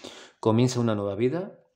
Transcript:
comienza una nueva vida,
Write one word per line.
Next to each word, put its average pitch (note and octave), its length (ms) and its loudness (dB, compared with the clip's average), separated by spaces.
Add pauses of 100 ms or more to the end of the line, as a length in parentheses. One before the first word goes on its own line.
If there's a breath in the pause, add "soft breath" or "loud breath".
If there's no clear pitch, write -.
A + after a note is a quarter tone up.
(380 loud breath)
comienza A#2+ 420 2
una A#2 140 0
nueva G2+ 200 -4
vida, C3+ 440 -4 (160)